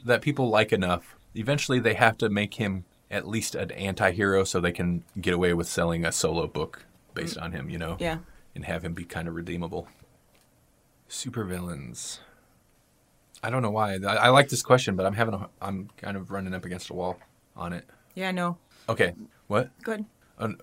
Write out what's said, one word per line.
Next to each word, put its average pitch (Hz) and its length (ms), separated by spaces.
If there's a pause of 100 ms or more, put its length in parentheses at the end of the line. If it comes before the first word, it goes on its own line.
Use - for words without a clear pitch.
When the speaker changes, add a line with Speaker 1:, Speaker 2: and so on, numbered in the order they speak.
Speaker 1:
that 120 160
people 135 280
like 107 220
enough. 90 440 (200)
Eventually, 127 440
they 113 160
have 113 240
to 110 100
make 104 260
him 95 300 (260)
at 95 160
least 107 280
an 85 160
anti-hero 95 720
so 92 160
they 87 120
can 87 320 (160)
get 90 140
away 87 200
with 85 140
selling 85 380
a 82 60
solo 80 360
book - 380 (280)
based - 240
Speaker 2:
Mm. - 60
Speaker 1:
on 85 100
him, 76 160
you - 80
know? 82 220
Speaker 2:
Yeah. 165 180 (380)
Speaker 1:
And - 100
have 85 180
him 85 100
be 85 120
kinda 85 260
redeemable. 85 560 (1200)
Supervillains. 90 1120 (1200)
I 110 60
don't 127 120
know 110 100
why. 107 240
I, 98 200
I 110 140
like 139 200
this 123 120
question, 127 340
but 92 100
I'm 98 80
having 110 220
a, 92 140 (120)
I'm 98 360
kind 101 200
of 92 140
running 95 220
up 90 120
against 90 240
a - 40
wall 90 240 (380)
on 87 160
it. 87 140 (300)
Speaker 2:
Yeah, 185 140
I - 20
know. 175 260 (320)
Speaker 1:
Okay. 92 240 (340)
What? 104 220 (140)
Speaker 2:
Go 226 100
ahead. 208 120 (340)
Speaker 1:
Uh, 113 100 (140)